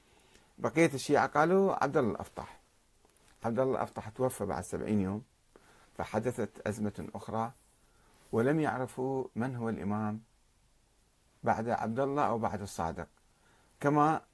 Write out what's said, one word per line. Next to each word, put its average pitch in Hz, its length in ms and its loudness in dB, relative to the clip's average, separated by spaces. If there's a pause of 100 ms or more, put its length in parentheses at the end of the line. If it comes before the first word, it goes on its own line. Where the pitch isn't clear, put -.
(580)
بقية 143 360 4
الشيعة 135 340 4
قالوا: 180 560 4
"عبد 143 140 0
الله 117 140 4
الأفطح". - 480 -10 (840)
عبد 117 160 0
الله 131 160 2
الأفطح - 340 -6
توفى 127 360 -2
بعد 87 180 -2
سبعين 104 360 0
يوم، 98 240 0 (760)
فحدثت 113 680 -4
أزمة 104 480 -4
أخرى، 113 360 -4 (800)
ولم 135 280 2
يعرفوا 131 680 -2 (100)
من 123 200 -2
هو 117 140 -2
الإمام 107 520 -2 (1200)
بعد 113 260 0
عبد 113 300 -2
الله 139 240 0
أو 113 140 2
بعد 107 240 -2
الصادق، 87 460 -6 (720)
كما 147 420 4 (120)